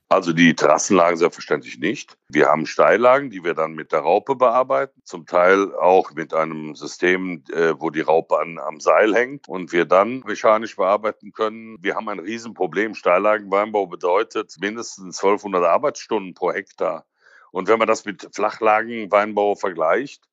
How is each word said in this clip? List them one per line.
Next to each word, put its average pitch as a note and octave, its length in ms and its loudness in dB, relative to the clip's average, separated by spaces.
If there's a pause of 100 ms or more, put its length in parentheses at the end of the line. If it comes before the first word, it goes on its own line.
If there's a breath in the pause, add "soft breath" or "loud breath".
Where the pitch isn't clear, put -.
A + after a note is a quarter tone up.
Also E2+ 240 2
die E2 200 4
Terrassenlagen E2+ 640 4
selbstverständlich D#2+ 640 -2
nicht. - 380 -6 (100)
Wir C#2+ 200 4
haben D2+ 180 2
Steillagen, B2 640 4
die F#2+ 160 -12
wir E2 80 -2
dann D#2+ 180 -2
mit D#2 220 -12
der D#2 80 0
Raupe G2+ 340 0
bearbeiten, C3 720 0
zum E2 220 -16
Teil F#2 480 4
auch F2+ 360 4
mit D2+ 220 -10
einem D#2+ 420 -4
System, F2+ 800 -4
äh, D#2+ 260 0
wo D#2 100 -4
die D#2 120 -6
Raupe D#2+ 360 0
an, D#2+ 220 -6
am D2 220 -12
Seil F#2 340 4
hängt B2+ 320 -4
und F2+ 240 -10
wir E2+ 140 2
dann G#2+ 400 2
mechanisch A2 500 0
bearbeiten G#2 560 -2
können. A2 480 -8
Wir E2+ 160 -4
haben A2 140 -8
ein G2 100 -8
Riesenproblem. G#2 760 -6
Steillagenweinbau G2+ 920 0
bedeutet F2+ 720 -4
mindestens G2 560 -10
zwölfhundert G2 480 0
Arbeitsstunden G2 720 -2
pro F2 180 -4
Hektar. E2+ 540 -8 (460 soft breath)
Und F#2 180 -6
wenn A2+ 100 4
man A2 80 0
das A2 160 0
mit F#2 300 -12
Flachlagenweinbau G#2+ 1200 0
vergleicht, F#2 760 -2